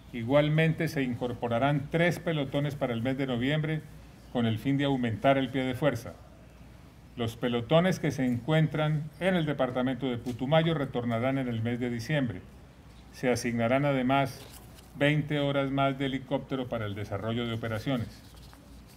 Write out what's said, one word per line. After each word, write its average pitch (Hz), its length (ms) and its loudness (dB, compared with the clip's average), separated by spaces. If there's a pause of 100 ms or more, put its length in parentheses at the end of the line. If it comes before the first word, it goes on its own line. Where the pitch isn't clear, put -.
(120)
Igualmente 151 760 2
se 139 160 -2
incorporarán 123 880 0
tres 170 280 2
pelotones 147 560 -2
para 123 180 -2
el 113 100 -2
mes 131 160 0
de 139 100 0
noviembre 147 540 0 (500)
con 120 120 0
el 110 140 2
fin 139 180 0
de 143 80 2
aumentar 135 540 4
el 131 100 0
pie 131 160 -2
de 127 100 -2
fuerza. 123 380 0 (1040)
Los 117 200 -4
pelotones 147 640 2
que 151 120 0
se 131 160 0
encuentran 151 760 2 (160)
en 185 160 2
el 160 100 2
departamento 131 640 0
de 120 100 -2
Putumayo 147 560 2
retornarán 123 640 0
en 127 100 -2
el 113 140 -2
mes 120 180 -2
de 123 80 -2
diciembre. 120 540 -2 (680)
Se 131 180 -2
asignarán 120 560 2
además 135 580 0 (520)
veinte 147 440 2
horas 139 300 0
más 139 280 2
de 139 80 0
helicóptero 131 600 -4
para 117 160 -4
el 101 100 -6
desarrollo 107 520 -4
de 113 80 -4
operaciones. 113 680 -4 (760)